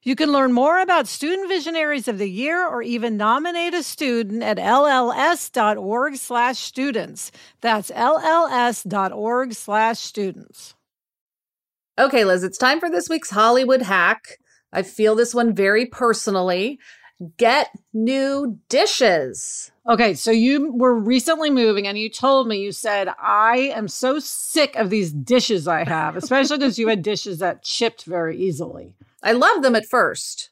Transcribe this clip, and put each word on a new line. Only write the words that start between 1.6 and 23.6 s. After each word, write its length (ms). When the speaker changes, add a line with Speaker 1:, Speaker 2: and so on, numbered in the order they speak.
Speaker 1:
of 120
the 100
Year 360
or 160
even 360
nominate 560
a 100
student 580
at 160
L 300
L 240
S 380
dot 260
org 400
slash 420
students. 760
That's 340
L 240
L 300
S 360
dot 280
org 420
slash 460
students. 760
Speaker 2:
Okay, 260
Liz, 200
it's 140
time 220
for 100
this 200
week's 200
Hollywood 520
hack. 560
I 120
feel 320
this 200
one 180
very 320
personally. 920
Get 300
new 640
dishes. 1000
Speaker 1:
Okay, 260
so 180
you 400
were 240
recently 540
moving 380
and 100
you 120
told 380
me, 140
you 100
said, 380
"I 540